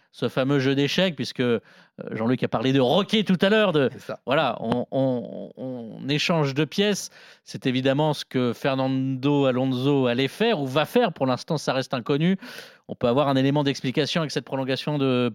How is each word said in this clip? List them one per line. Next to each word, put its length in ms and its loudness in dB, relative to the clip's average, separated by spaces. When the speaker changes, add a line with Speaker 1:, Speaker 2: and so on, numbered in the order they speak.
Speaker 1:
ce 160 -4
fameux 300 2
jeu 160 2
d'échecs, 400 2
puisque, 260 -6
euh, 200 2
Jean-Luc 300 0
a 60 0
parlé 240 0
de 80 4
Rocket 460 2
tout 160 2
à 80 6
l'heure, 220 4
de, 200 4
Speaker 2:
C'est 80 -16
ça. 260 -12
Speaker 1:
voilà, 340 0
on, 300 -6
on, 640 -4
on 520 -10
échange 460 0
de 100 0
pièces. 460 -2
C'est 220 -8
évidemment 480 2
ce 100 -10
que 300 0
Fernando 920 0
Alonso 640 2
allait 220 0
faire 320 0
ou 60 -4
va 180 0
faire. 280 2
Pour 140 -2
l'instant, 320 -2
ça 140 -2
reste 220 -4
inconnu. 440 0
On 60 -10
peut 120 -2
avoir 220 2
un 80 2
élément 260 2
d'explication 600 -2
avec 100 -4
cette 140 -6
prolongation 520 -4
de, 360 2